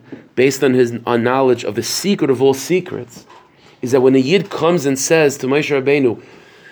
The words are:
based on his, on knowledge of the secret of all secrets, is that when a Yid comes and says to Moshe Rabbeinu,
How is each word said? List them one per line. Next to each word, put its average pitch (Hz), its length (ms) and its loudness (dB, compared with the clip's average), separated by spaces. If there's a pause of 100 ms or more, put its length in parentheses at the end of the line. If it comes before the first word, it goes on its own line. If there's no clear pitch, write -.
(360)
based 135 280 2
on 131 120 2
his, 120 180 2 (140)
on 117 160 0
knowledge 127 400 2
of 104 100 -6
the 113 80 -6
secret 180 480 -2
of 120 100 0
all 135 140 4
secrets, 147 720 -6 (560)
is 123 120 -4
that 131 80 4
when 131 120 4
a 135 60 4
Yid 147 320 0
comes 160 340 0
and 135 140 -2
says 160 400 0
to 131 80 -6
Moshe 143 240 -2
Rabbeinu, 135 500 0 (500)